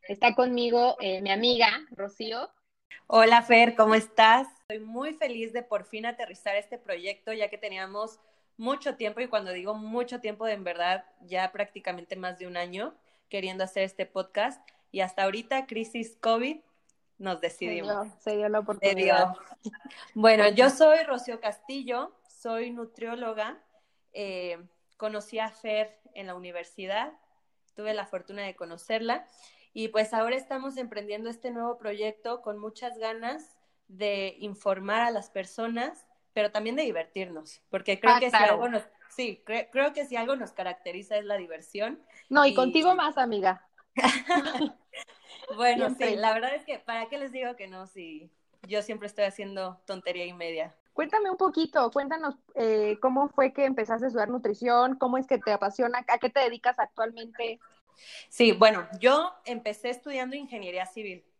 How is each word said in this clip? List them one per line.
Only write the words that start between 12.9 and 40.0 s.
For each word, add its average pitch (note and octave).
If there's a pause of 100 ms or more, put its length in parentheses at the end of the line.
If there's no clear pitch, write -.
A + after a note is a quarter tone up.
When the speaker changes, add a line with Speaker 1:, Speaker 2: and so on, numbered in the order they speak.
Speaker 2:
queriendo F#3+
hacer F#3+
este F#3+
podcast, G3+ (320)
y F#3+
hasta F#3
ahorita, A3+
crisis A3+
covid, A#3 (580)
nos F#3
decidimos. F3
Speaker 1:
Se G3+
dio, G#3
se G#3+
dio G#3
la -
Speaker 2:
Se -
dio. G#3+
Speaker 1:
oportunidad. F#3+ (800)
Speaker 2:
Bueno, A3
yo A#3+
soy D#4
Rocío B3
Castillo, B3 (160)
soy A#3
nutrióloga, A3+ (540)
eh, F3+ (400)
conocí G#3+
a A3
Fer G#3+ (180)
en G3
la F#3
universidad, F#3 (640)
tuve G#3+
la G3+
fortuna G3
de F#3+
conocerla, A3 (460)
y A3
pues A3
ahora A3+
estamos C4
emprendiendo A3
este A#3+
nuevo A#3
proyecto G#3+
con G#3
muchas A3+
ganas A3+ (300)
de G3
informar G3+
a A#3+
las G3+
personas, A#3 (260)
pero G#3
también G#3+
de D4+
divertirnos, F#3
porque F#3+
creo A#3
Speaker 1:
Ah, A#3+
Speaker 2:
que B3
Speaker 1:
claro. G#3+
Speaker 2:
si G#3
algo A#3
nos, A3+ (320)
sí, A3+
cre-, A3+
creo C#4
que D4